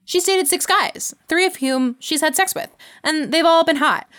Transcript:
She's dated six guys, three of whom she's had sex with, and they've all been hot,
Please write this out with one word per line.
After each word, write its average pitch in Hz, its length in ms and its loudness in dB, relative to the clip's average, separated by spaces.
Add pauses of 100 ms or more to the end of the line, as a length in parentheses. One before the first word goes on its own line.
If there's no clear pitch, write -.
She's 349 180 0
dated 381 240 2
six 349 180 -2
guys, - 480 -2 (140)
three 349 180 2
of 370 120 -2
whom 262 420 0
she's 294 220 -4
had 311 140 0
sex 381 200 0
with, - 140 -8 (340)
and 302 280 -2
they've 320 140 2
all 330 180 6
been 330 120 2
hot, 262 320 0 (120)